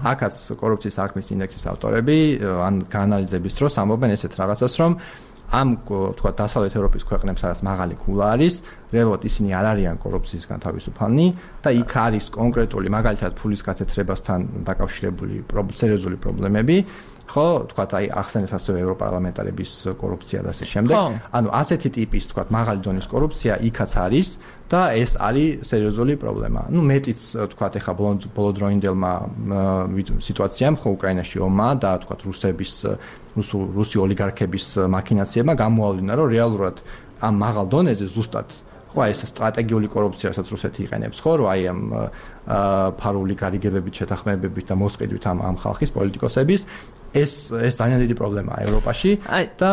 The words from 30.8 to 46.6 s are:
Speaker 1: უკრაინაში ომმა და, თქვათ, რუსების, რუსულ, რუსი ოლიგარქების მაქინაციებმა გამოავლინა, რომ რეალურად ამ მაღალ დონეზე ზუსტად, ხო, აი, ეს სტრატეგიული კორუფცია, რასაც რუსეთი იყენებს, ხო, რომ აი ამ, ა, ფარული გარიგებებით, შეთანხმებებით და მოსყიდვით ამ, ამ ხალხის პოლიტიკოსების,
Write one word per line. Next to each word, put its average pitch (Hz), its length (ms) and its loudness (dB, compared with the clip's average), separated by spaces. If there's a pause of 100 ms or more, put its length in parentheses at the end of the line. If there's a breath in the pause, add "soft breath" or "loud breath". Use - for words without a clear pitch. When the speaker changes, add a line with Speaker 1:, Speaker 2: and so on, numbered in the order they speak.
Speaker 1:
უკრაინაში 92 480 -2
ომმა 95 340 4
და, 110 240 0
თქვათ, - 260 -8
რუსების, 92 500 -4 (600 loud breath)
რუსულ, 101 360 -2
რუსი 104 300 0
ოლიგარქების 98 680 0 (180)
მაქინაციებმა 101 720 2
გამოავლინა, 107 600 2
რომ 151 140 2
რეალურად 110 480 2 (380 loud breath)
ამ 110 220 0
მაღალ 104 300 0
დონეზე 117 400 2
ზუსტად, 107 420 -4 (360 loud breath)
ხო, - 140 -6
აი, 110 140 2
ეს - 120 -4
სტრატეგიული 110 600 0
კორუფცია, 104 460 -2
რასაც 92 160 -4
რუსეთი - 340 -6
იყენებს, 110 360 -6
ხო, 160 160 2
რომ 135 120 4
აი 95 160 2
ამ, 90 180 -2 (640 loud breath)
ა, 107 160 -2 (320)
ფარული 98 460 -2
გარიგებებით, 95 580 -2
შეთანხმებებით 95 720 -4
და 98 80 -2
მოსყიდვით 101 520 -2
ამ, 90 140 0
ამ 92 160 -2
ხალხის - 360 -2
პოლიტიკოსების, 123 720 2 (480 loud breath)